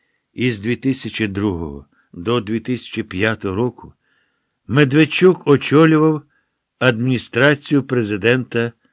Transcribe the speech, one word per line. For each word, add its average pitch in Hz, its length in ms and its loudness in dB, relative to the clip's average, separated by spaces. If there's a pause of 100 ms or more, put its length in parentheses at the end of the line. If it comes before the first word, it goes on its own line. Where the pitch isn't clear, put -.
(320)
Із 117 280 -4
дві 117 160 -4
тисячі 117 500 -4
другого 87 600 -4 (260)
до 107 280 -4
дві 110 200 -6
тисячі 113 420 -8
п'ятого 98 520 -4
року 110 400 -6 (720)
Медведчук 151 800 2
очолював 151 760 4 (560)
адміністрацію 127 1040 0
президента 117 880 -2 (200)